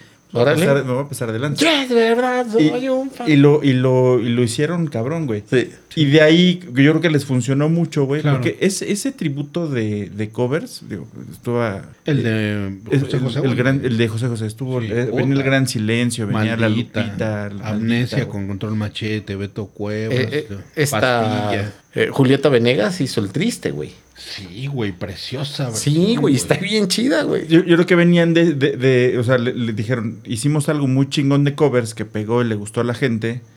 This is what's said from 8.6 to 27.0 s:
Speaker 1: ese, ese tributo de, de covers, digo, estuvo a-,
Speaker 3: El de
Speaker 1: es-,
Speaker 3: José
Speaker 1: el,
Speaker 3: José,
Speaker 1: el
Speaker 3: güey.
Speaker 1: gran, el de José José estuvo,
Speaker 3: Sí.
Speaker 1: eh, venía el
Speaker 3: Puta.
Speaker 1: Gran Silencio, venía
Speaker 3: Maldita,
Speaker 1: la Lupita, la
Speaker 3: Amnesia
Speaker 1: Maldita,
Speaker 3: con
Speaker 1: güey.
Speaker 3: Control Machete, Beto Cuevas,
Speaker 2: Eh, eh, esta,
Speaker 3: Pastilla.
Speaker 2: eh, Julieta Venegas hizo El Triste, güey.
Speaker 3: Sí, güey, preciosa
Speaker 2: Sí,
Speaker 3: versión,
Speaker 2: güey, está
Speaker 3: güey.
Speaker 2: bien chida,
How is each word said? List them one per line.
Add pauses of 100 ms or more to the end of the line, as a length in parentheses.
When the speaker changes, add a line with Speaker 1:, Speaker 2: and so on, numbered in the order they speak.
Speaker 1:
ese,
ese
tributo
de,
de
covers,
digo, (240)
estuvo
a-, (240)
Speaker 3:
El
de (120)
Speaker 1:
es-,
Speaker 3:
José
Speaker 1:
el,
Speaker 3:
José,
Speaker 1:
el
Speaker 3:
güey.
Speaker 1:
gran,
el
de
José
José
estuvo,
Speaker 3:
Sí.
Speaker 1:
eh, (100)
venía
el
Speaker 3:
Puta.
Speaker 1:
Gran
Silencio,
venía
Speaker 3:
Maldita,
Speaker 1:
la
Lupita,
la
Speaker 3:
Amnesia
Speaker 1:
Maldita,
Speaker 3:
con
Speaker 1:
güey.
Speaker 3:
Control
Machete,
Beto
Cuevas,
Speaker 2:
Eh, (220)
eh, (200)
esta,
Speaker 3:
Pastilla. (220)
Speaker 2:
eh,
Julieta
Venegas
hizo
El
Triste,
güey. (220)
Speaker 3:
Sí,
güey,
preciosa
Speaker 2:
Sí,
Speaker 3:
versión,
Speaker 2:
güey,
está
Speaker 3:
güey.
Speaker 2:
bien
chida,